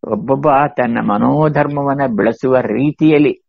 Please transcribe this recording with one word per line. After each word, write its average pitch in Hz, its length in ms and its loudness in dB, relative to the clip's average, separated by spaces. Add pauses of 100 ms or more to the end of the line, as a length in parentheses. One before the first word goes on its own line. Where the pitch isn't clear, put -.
(120)
ಒಬ್ಬೊಬ್ಬ 135 360 -2 (200)
ತನ್ನ 117 340 -2
ಮನೋಧರ್ಮವನ್ನ 143 1000 0 (140)
ಬೆಳೆಸುವ 117 440 0
ರೀತಿಯಲ್ಲಿ 143 880 0